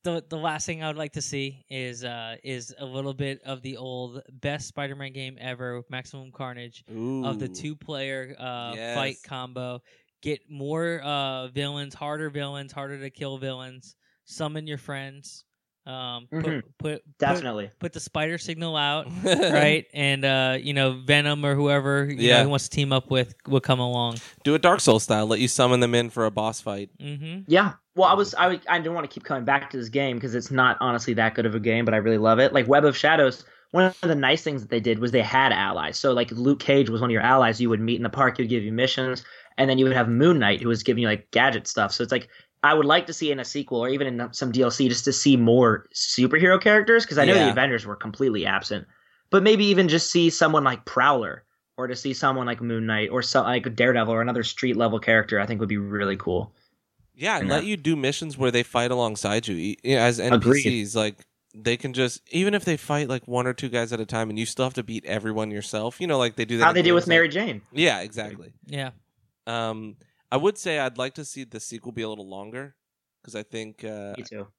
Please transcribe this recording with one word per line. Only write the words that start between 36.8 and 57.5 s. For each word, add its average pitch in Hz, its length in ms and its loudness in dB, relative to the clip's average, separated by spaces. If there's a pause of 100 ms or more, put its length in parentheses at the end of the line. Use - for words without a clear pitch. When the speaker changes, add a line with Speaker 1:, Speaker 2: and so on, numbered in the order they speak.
Speaker 3:
was 113 120 -2
one 120 80 0
of 117 40 0
your 110 80 2
allies. 120 400 4
You 120 80 2
would 110 120 2
meet 117 160 -2
in 117 60 -4
the 117 60 -2
park, 127 280 0
he 127 60 -2
would 113 60 -2
give 117 140 0
you 107 80 -6
missions, 127 520 -2 (340)
and 135 120 4
then 131 80 2
you 131 80 4
would 131 80 2
have 123 160 2
Moon 147 300 6
Knight, 104 220 2
who 117 80 -2
was 113 120 0
giving 120 220 2
you, 113 60 2
like, 107 220 -4
gadget 120 360 2
stuff. 104 240 -2
So - 100 -4
it's 117 100 -2
like, 127 180 -4 (340)
I 151 100 6
would 151 120 4
like 170 220 4
to - 60 -12
see 156 160 -4
in 139 100 -2
a 123 60 -8
sequel 135 380 -4
or 127 60 -2
even 139 180 -2 (120)
in 120 140 -8
some 127 180 -4
D 127 120 0
L 120 80 2
C 131 180 0
just - 140 -2
to 135 100 0
see 139 240 6
more 117 560 6
superhero 160 640 4
characters, 220 460 6
'cause 143 140 -2
I 139 60 8
know 190 80 6
the 196 60 8
Speaker 2:
Yeah. - 120 4
Speaker 3:
Avengers 123 340 0
were 101 120 -8
completely 107 480 -2
absent. 98 420 -2 (420)
But 190 140 6
maybe 208 220 6
even 190 240 6
just 160 200 2
see 170 220 6
someone 156 320 4
like 123 220 0
Prowler, 127 580 0 (340)
or 127 100 -4
to 123 80 -6
see 135 180 -6
someone 131 340 0
like 120 140 -4
Moon 113 260 -4
Knight, 107 240 0
or 123 100 0
so, 127 220 2
like, 120 320 -2
Daredevil, 120 380 2
or 113 80 0
another 120 220 -2
street 123 340 -2
level 113 220 0
character, 110 400 2
I 101 60 0
think 110 140 -6
would 104 100 -2
be 104 80 -2
really 101 400 -4
cool. 90 380 -4 (600)
Speaker 2:
Yeah, 175 220 -2
and 190 100 -2
Speaker 3:
Yeah. 139 80 0